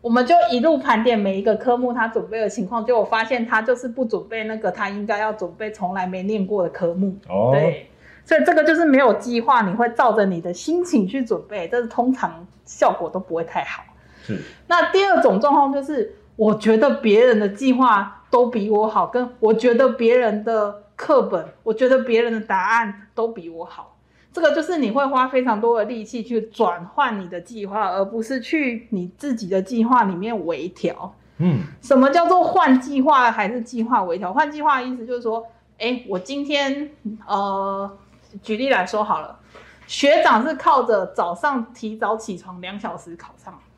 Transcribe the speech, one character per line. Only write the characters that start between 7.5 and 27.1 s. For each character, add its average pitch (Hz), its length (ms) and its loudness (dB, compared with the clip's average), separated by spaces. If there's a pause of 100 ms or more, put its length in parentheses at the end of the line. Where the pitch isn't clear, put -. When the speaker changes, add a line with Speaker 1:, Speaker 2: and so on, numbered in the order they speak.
Speaker 1:
对， 151 340 0 (380)
所 330 100 2
以 302 80 4
这 349 120 4
个 311 80 4
就 320 100 4
是 339 100 2
没 277 140 4
有 262 160 6
计 240 260 -2
划， 240 220 4
你 185 140 0
会 233 140 2
照 226 240 2
着 208 120 4
你 175 160 -2
的 175 100 -6
心 339 320 -2
情 220 240 2
去 262 160 -4
准 196 240 -2
备， 190 200 -8
这 240 120 -2
是 233 80 -4
通 247 240 0
常 170 360 -6 (180)
效 - 260 2
果 - 160 -6
都 190 120 -6
不 165 160 -8
会 170 80 -2
太 185 200 -6
好。 - 200 -12 (400)
Speaker 2:
是。 95 160 -8 (260)
Speaker 1:
那 339 260 2
第 392 140 4
二 381 160 4
种 202 180 4
状 285 140 2
况 277 180 4
就 277 120 -4
是， 269 320 -4 (200)
我 214 200 2
觉 220 200 2
得 269 200 4
别 220 280 4
人 233 160 6
的 208 80 0
计 254 240 0
划 233 600 2
都 247 160 4
比 214 240 -2
我 214 160 2
好， 202 180 0
跟 170 240 -4 (100)
我 220 140 4
觉 233 220 4
得 262 140 4
别 233 280 2
人 208 260 0
的 214 400 -4 (120)
课 277 280 2
本， 185 220 -4 (160)
我 226 100 -4
觉 254 160 2
得 262 120 4
别 233 240 2
人 233 100 -2
的 220 80 -4
答 202 360 -2
案 214 360 -4
都 226 140 -2
比 180 220 -10
我 165 160 -14
好。 - 240 -18 (440)
这 349 60 -8
个 302 160 4
就 320 60 0
是 339 160 -4
你 240 120 0
会 277 160 0
花 262 220 0
非 262 160 0
常 220 160 0
多 233 180 2
的 208 60 0
力 220 220 -8
气 226 180 -10
去 233 200 -2
转 175 420 -2
换 240 340 -2